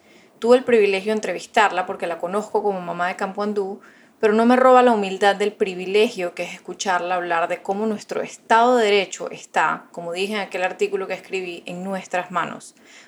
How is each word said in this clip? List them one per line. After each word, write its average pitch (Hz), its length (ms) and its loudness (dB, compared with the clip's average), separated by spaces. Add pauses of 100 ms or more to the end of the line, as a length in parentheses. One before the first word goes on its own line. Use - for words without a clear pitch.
(400)
Tuve 240 180 6
el 254 60 -6
privilegio 202 480 2
de 220 40 0
entrevistarla 185 680 0
porque - 200 -8
la 170 120 -6
conozco 202 440 -4
como 196 180 -2
mamá 175 280 -4
de 190 80 -6
Campo 202 260 -6
Andú, 202 380 -4 (400)
pero 208 120 4
no 226 140 4
me 247 100 6
roba 254 260 8
la 247 100 6
humildad 196 440 0
del 208 160 -2
privilegio 190 840 -2
que 175 100 -8
es 180 100 -12
escucharla 180 640 -4
hablar 170 320 -2
de 175 140 -6
cómo 202 240 -4
nuestro - 360 -6
Estado 240 540 2
de 220 100 2
Derecho 190 440 0
está, 160 600 -4
como 170 200 -10
dije 196 220 -4
en 208 60 -4
aquel 185 220 -6
artículo 190 440 -4
que 185 60 -8
escribí, 180 540 -10
en 180 180 -10
nuestras 190 460 -6
manos, - 440 -6 (340)